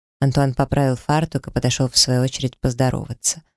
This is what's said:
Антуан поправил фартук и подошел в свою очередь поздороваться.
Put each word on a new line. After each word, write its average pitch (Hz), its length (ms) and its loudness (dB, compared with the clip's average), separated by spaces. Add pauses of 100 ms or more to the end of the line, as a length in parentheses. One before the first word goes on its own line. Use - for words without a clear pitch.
(200)
Антуан 139 340 2
поправил 135 420 2
фартук 151 520 -2
и - 40 -14
подошел 127 380 0
в - 80 -2
свою 123 240 2
очередь 131 380 -4
поздороваться. 127 840 -2 (160)